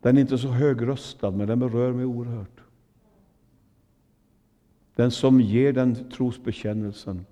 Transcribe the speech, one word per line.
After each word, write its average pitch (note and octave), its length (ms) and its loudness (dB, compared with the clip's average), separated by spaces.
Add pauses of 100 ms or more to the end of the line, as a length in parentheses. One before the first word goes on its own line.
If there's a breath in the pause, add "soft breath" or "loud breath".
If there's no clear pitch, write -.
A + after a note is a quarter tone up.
Den B2 160 4
är C#3 40 6
inte B2+ 180 2
så C3 100 -4
högröstad, B2 800 -2
men G2+ 180 -2
den A#2 100 0
berör B2 340 0
mig B2 120 -4
oerhört. A#2+ 560 -8 (2250)
Den A#2+ 160 2
som C3 300 4
ger A#2+ 320 2
den B2 380 0
trosbekännelsen G#2+ 1200 -6